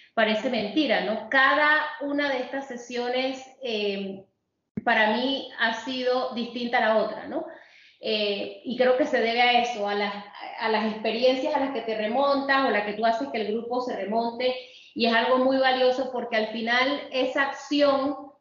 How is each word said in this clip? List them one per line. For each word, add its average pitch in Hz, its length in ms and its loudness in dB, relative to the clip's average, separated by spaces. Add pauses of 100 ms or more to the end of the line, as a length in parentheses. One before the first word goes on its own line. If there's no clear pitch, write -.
(140)
parece 214 340 2
mentira, 220 560 0
¿no? 214 240 -4
Cada 294 540 4 (180)
una 285 280 -2
de 262 100 -2
estas 262 300 -6
sesiones, 247 760 -4 (180)
eh, 202 640 -4 (600)
para 220 280 4
mí 254 360 -2 (120)
ha 226 140 0
sido 254 600 -2
distinta 240 440 -2
a 226 100 4
la 220 80 4
otra, 180 320 -2
¿no? 277 180 -6 (540)
Eh, 208 640 -4
y 240 120 -6
creo 247 200 4
que 294 100 2
se 247 140 2
debe 233 220 2
a 240 200 6
eso, 208 260 -2
a 208 60 -2
las, 202 180 -2 (480)
a 226 80 -2
las 214 240 0
experiencias 254 640 2
a 269 60 2
las 269 120 -2
que 220 100 -4
te 220 140 -4
remontas 269 680 2
o 233 40 2
las 208 140 0
que 208 100 -4
tú 220 120 0
haces 226 220 0
que 226 120 -4
el 208 120 -4
grupo 247 280 -4
se 247 160 -6
remonte, 233 580 -2 (400)
y 233 120 0
es 226 80 4
algo 247 240 4
muy 262 200 4
valioso 254 540 2
porque - 240 -4
al 214 120 0
final 240 640 0
esa 269 320 0
acción 285 720 2 (240)